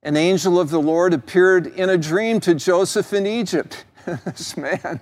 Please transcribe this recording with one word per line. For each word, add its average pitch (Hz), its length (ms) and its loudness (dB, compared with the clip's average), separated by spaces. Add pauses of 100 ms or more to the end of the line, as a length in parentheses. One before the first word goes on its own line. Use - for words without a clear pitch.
an 151 140 -2
angel 175 420 2
of 165 120 0
the 160 100 0
Lord 170 320 2
appeared 180 540 2
in 185 240 -4
a 190 80 2
dream 196 420 0
to 175 140 2
Joseph 185 580 0
in 202 140 0
Egypt. 202 580 -4 (220)
<laughs> - 180 -8
This - 320 -10
man, 147 460 -8